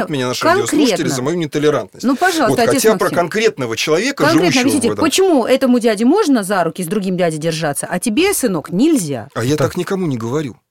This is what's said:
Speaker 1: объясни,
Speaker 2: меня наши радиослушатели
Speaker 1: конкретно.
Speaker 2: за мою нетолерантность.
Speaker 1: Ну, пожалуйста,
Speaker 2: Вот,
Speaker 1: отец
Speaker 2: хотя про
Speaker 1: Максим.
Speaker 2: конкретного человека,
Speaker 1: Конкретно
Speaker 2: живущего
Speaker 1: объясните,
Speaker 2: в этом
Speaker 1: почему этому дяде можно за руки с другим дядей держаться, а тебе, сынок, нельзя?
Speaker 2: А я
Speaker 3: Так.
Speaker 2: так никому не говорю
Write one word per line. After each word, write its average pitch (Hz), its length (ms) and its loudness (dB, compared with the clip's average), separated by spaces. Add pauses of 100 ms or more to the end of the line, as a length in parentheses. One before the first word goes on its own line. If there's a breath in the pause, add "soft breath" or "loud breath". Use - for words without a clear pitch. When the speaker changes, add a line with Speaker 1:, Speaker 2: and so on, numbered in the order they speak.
Speaker 1:
объясни, 165 100 -8
Speaker 2:
меня 127 140 -2
наши 123 180 -4
радиослушатели 330 440 2
Speaker 1:
конкретно. 160 260 0
Speaker 2:
за 123 60 -4
мою 156 160 -2
нетолерантность. 147 680 -2
Speaker 1:
Ну, 262 120 2
пожалуйста, 330 440 2
Speaker 2:
Вот, 226 80 2
Speaker 1:
отец - 140 2
Speaker 2:
хотя 214 140 4
про 185 80 0
Speaker 1:
Максим. 180 120 -2
Speaker 2:
конкретного 170 600 -2
человека, 180 480 0
Speaker 1:
Конкретно 330 260 4
Speaker 2:
живущего 254 120 2
Speaker 1:
объясните, 247 260 0
Speaker 2:
в - 20 -2
этом 208 140 -2
Speaker 1:
почему 330 400 2
этому 247 340 2
дяде 214 240 0
можно 285 400 2
за 190 220 -2
руки 165 180 -6
с 160 40 -8
другим 190 280 -4
дядей 170 220 0
держаться, 156 520 -4
а 180 100 -4
тебе, 302 340 0
сынок, 190 360 -2
нельзя? 175 640 0
Speaker 2:
А 117 120 -4
я 139 100 0
Speaker 3:
Так. 143 140 0
Speaker 2:
так - 80 -8
никому 185 300 -4
не 135 100 -2
говорю 120 400 -6 (140)